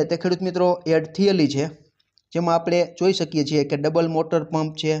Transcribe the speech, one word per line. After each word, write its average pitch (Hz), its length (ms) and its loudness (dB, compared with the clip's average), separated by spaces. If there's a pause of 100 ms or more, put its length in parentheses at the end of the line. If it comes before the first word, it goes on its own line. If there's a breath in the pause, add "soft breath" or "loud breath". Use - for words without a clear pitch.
તે, 170 120 -2
ખેડૂત 180 240 -2
મિત્રો, 180 260 0 (180)
એડ 160 280 2
થયેલી 185 400 2
છે, 139 120 0 (680)
જેમાં 170 220 0
આપણે 170 240 0 (180)
જોઈ 190 220 2
શકીએ 156 240 -2
છીએ 147 200 0
કે 147 140 -2
ડબલ 156 320 0
મોટર 160 360 0
પંપ 156 320 -4
છે, 156 240 -2